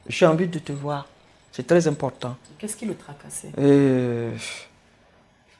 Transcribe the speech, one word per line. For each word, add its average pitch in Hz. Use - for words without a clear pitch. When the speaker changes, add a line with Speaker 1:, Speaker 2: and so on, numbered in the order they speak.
Speaker 1:
J'ai -
envie 165
de 170
te 147
voir. 143
C'est 127
très 170
important. 131
Speaker 2:
Qu'est-ce 214
qui 233
le 185
tracassait ? -
Speaker 1:
Euh, 127